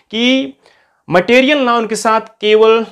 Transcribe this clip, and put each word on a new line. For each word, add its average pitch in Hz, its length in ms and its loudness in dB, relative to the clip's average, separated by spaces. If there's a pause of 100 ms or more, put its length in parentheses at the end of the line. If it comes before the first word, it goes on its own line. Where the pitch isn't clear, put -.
कि 262 440 -2 (560)
मटेरियल 247 480 2
नाउन 240 280 -2
के 214 100 -8
साथ 220 240 -2
केवल 220 720 0